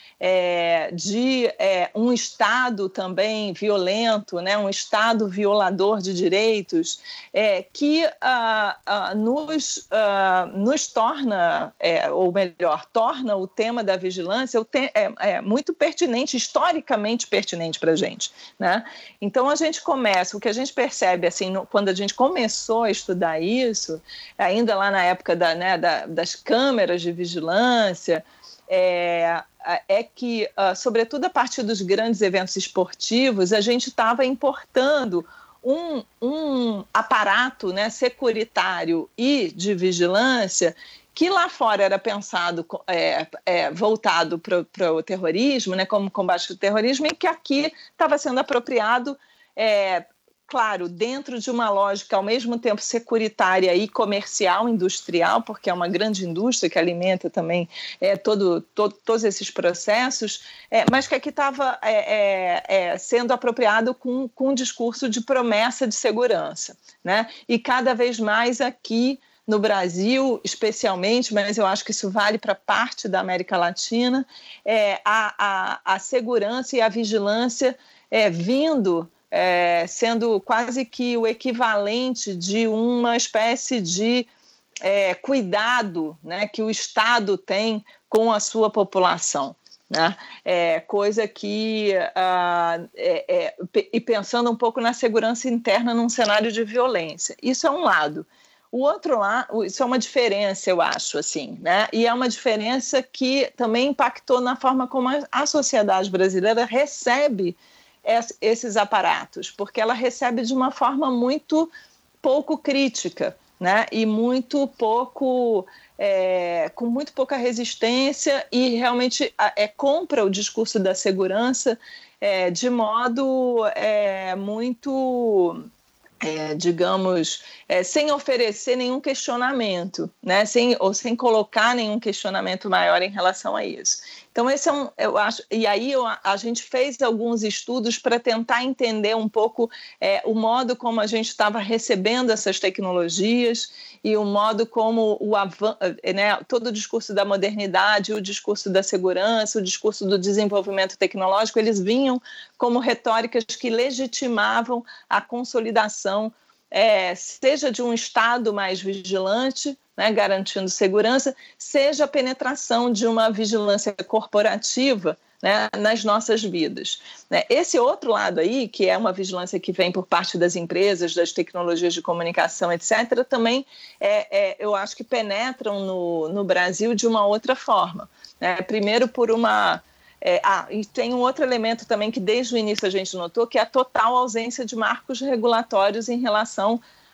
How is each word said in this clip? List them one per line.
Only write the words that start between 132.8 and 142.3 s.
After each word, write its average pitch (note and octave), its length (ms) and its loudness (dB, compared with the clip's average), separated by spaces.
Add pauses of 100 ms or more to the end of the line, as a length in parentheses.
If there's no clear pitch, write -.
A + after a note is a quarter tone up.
em F#3 100 -2
relação F#3+ 440 -2
a G#3+ 100 -2
isso. - 380 -4 (280)
Então, A#3+ 200 0
esse C#4 180 0
é D4+ 40 4
um, C#4+ 160 -2 (100)
eu G#3+ 180 2
acho, G#3 320 0
e A3 160 0
aí G#3+ 280 0
eu, B3+ 120 2
a G3+ 320 -2
gente A#3 280 -6
fez C4 360 -2
alguns A#3 440 0
estudos A3+ 560 -4
pra A#3+ 180 2
tentar A#3 460 0
entender A3+ 500 0
um A3 140 0
pouco, A3 420 0 (300)
é, G3 240 0
o A3 100 0
modo A#3 400 0
como A3+ 260 -2
a G#3 60 0
gente A3+ 300 -4
tava G#3+ 240 0
recebendo A3+ 720 0